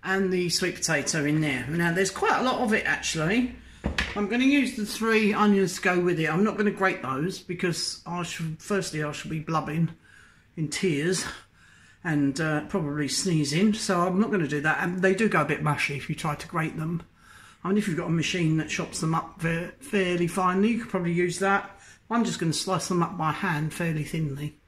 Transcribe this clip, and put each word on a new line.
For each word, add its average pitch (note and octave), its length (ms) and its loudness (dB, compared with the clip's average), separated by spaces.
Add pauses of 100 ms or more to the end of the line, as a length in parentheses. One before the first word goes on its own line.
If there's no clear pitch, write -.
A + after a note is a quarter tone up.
and F#3+ 300 2
the F3+ 160 2
sweet F3 280 0
potato D3 500 0
in D#3 160 2
there. C3 260 -2
Now E3+ 240 0
there's F#3+ 200 2
quite - 280 2
a - 40 0
lot B3+ 180 0
of A3+ 100 2
it G#3+ 140 0
actually. F3 680 0 (640)
I'm G#3 120 0
gonna A#3+ 180 2
use C#4 300 4
the G#3 100 -4
three A3 480 2
onions G3 420 4
to - 60 -8
go F3+ 180 2
with F3 200 2
it. D#3+ 100 0
I'm E3+ 140 4
not G#3+ 140 2
gonna G#3 140 2
grate F#3+ 300 0
those C3+ 380 -2
because - 680 -4
I F3 180 -6
should, E3 380 -8
firstly E3+ 420 -2
I D3+ 80 -4
should - 200 -10
be D#3+ 80 -4
blubbing D#3 520 0 (680)
in D#3+ 100 -2
tears E3 560 0 (800)
and, D3 380 2
uh, D#3 200 0
probably D3 460 -2
sneezing, E3 680 2
so F#3 280 0
I'm F3+ 180 2
not A3 120 2
gonna F3 160 2
do D3 140 0
that. D3+ 220 0
And F3+ 180 -2
they F#3+ 140 4
do G#3 140 2
go E3+ 120 2
a C#3+ 40 2
bit D3 180 -2
mushy D3 320 0
if C3+ 140 -10
you D3+ 60 -2
try D3+ 200 -4
to - 120 -12
grate D#3+ 300 -4
them. E3 260 -4 (600)
I F3 60 -4
mean, G3+ 80 2
if G#3 100 0
you've E3 100 -2
got E3+ 100 -4
a E3 40 0
machine E3 460 2
that D#3 120 -2
chops - 300 -6
them D#3+ 160 0
up - 260 -6
fa-, E3 380 -2
fairly F3+ 480 0
finely, F#3 440 2
you A#3 80 0
could - 100 -10
probably F3 240 0
use F3 260 0
that. G3 400 0 (300)
I'm A#3 140 2
just F3+ 160 -2
gonna E3 140 0
slice - 340 -2
them F3 160 2
up F3 140 -4
by D#3 140 0
hand D#3 420 -2
fairly E3 300 -2
thinly. D3 540 -4 (100)